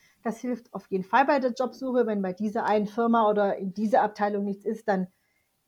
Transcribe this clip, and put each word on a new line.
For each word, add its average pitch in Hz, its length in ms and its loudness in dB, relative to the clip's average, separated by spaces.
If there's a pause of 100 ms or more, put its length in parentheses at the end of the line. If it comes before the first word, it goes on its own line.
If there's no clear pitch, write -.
(220)
Das 226 180 -6
hilft 247 340 -8
auf 196 140 -10
jeden 190 160 -4
Fall 254 220 4
bei 294 120 2
der 254 140 0
Jobsuche. 254 540 -2
Wenn 208 160 -2
bei 185 100 -4
dieser 208 320 -4
einen 202 220 2
Firma 233 420 2
oder 208 280 2
in 190 180 -8
dieser 214 280 2
Abteilung 208 420 -2
nichts 202 200 -6
ist, 226 240 -6
dann 190 200 0 (600)